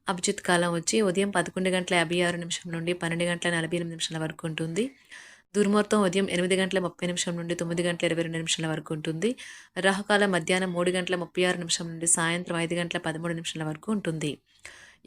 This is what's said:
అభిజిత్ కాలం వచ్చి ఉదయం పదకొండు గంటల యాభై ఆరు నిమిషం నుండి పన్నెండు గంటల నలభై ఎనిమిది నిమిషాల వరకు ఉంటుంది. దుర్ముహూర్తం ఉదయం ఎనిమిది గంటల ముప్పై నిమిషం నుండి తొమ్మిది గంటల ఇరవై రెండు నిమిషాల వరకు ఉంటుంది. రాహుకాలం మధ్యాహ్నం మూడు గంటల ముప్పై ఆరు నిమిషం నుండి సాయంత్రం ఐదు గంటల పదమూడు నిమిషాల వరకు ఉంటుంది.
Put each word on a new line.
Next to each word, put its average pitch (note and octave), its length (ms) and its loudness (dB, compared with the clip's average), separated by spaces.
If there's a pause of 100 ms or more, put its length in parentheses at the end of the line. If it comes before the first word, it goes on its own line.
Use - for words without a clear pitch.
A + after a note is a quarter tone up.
అభిజిత్ G3 340 0
కాలం F3 300 4
వచ్చి E3+ 300 0
ఉదయం G3 280 2
పదకొండు F#3 460 0
గంటల F3+ 200 0
యాభై E3+ 260 2
ఆరు F3 220 0
నిమిషం F3 280 -8
నుండి E3+ 220 -2
పన్నెండు F3 360 -2
గంటల E3+ 240 -2
నలభై E3 260 0
ఎనిమిది E3+ 160 -6
నిమిషాల E3 260 -4
వరకు D#3+ 240 -6
ఉంటుంది. E3 400 -2 (680)
దుర్ముహూర్తం G#3 500 4
ఉదయం G3 280 2
ఎనిమిది F3+ 260 2
గంటల F#3+ 220 2
ముప్పై F3 280 -2
నిమిషం F3 300 -2
నుండి E3+ 180 -4
తొమ్మిది E3+ 280 -2
గంటల E3+ 240 0
ఇరవై E3 180 2
రెండు E3 160 -4
నిమిషాల E3 260 -2
వరకు D#3 260 -4
ఉంటుంది. D#3+ 380 -2 (460)
రాహుకాలం G3 560 4
మధ్యాహ్నం F#3 400 2
మూడు F3 180 2
గంటల F3+ 260 0
ముప్పై F3 280 -2
ఆరు F3+ 160 2
నిమిషం E3+ 280 -2
నుండి E3 260 -4
సాయంత్రం F3 420 0
ఐదు E3 180 0
గంటల F3 240 -2
పదమూడు E3 360 -2
నిమిషాల E3 300 -6
వరకు D#3 280 -6
ఉంటుంది. D#3+ 400 -2 (720)